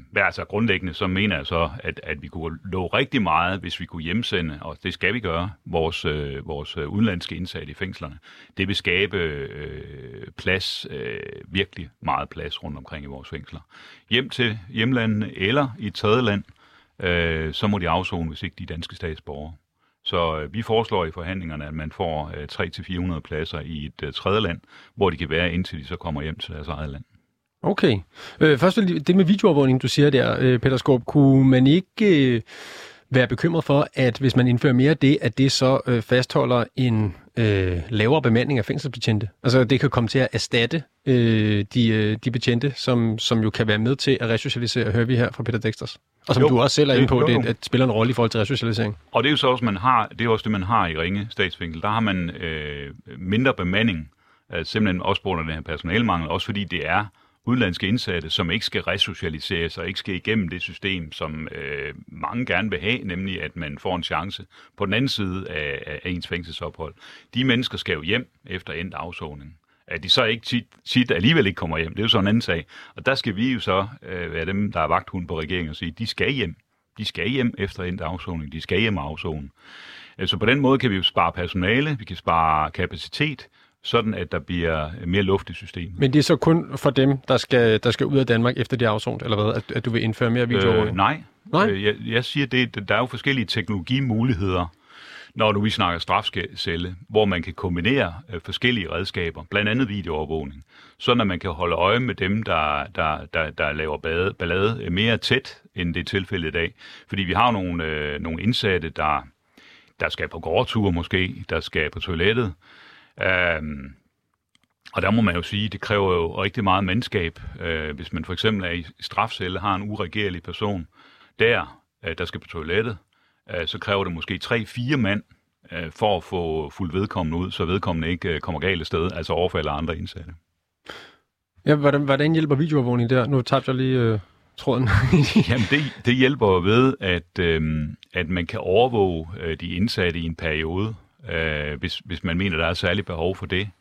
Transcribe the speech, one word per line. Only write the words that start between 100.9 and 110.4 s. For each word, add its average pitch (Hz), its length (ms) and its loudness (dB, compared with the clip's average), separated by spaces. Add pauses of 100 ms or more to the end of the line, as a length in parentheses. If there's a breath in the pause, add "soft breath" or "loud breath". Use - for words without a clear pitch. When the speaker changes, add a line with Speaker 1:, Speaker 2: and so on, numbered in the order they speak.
Speaker 1:
sådan 120 240 2
at 107 60 2
man 87 120 -2
kan 95 120 -4
holde 85 240 -2
øje 95 240 4
med 120 160 -2
dem, 101 280 -2
der, 76 420 0 (100)
der, 78 380 -2
der, 80 180 -2
der 76 220 -2
laver 76 240 -4
bade-, 85 360 -2
ballade, 95 500 -2
øh, 90 80 -4
mere 107 260 2
tæt, - 440 -2 (140)
end 87 180 -2
det 87 60 -2
er 85 60 -6
tilfældet 92 420 -4
i 80 40 -4
dag. 82 220 -2 (340 loud breath)
Fordi 98 160 -2
vi 87 100 0
har 117 180 4
nogle, 87 320 -2
øh, 76 380 -4
nogle 82 200 -6
indsatte, 92 480 0
der, 73 380 -2 (720 soft breath)
der 80 100 0
skal 80 180 -6
på 82 120 -10
gårdtur 98 520 2